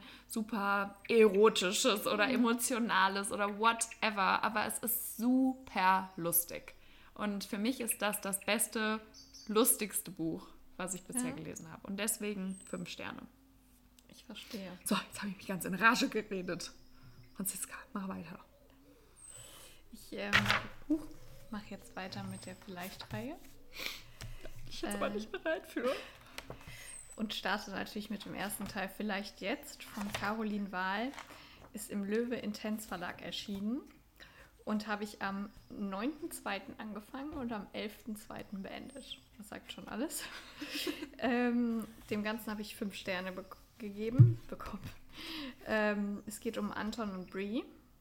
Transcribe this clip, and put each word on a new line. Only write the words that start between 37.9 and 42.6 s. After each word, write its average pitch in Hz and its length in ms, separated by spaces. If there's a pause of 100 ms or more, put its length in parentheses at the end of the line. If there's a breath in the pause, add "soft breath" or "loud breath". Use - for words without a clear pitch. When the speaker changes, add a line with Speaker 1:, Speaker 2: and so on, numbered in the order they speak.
Speaker 2:
zweiten - 480
beendet. - 560 (200)
Das 208 100
sagt - 240
schon - 160
alles. 247 400
<laughs> - 40 (840 loud breath)
Ähm, 240 680 (220)
dem 208 140
Ganzen 220 280
habe 214 120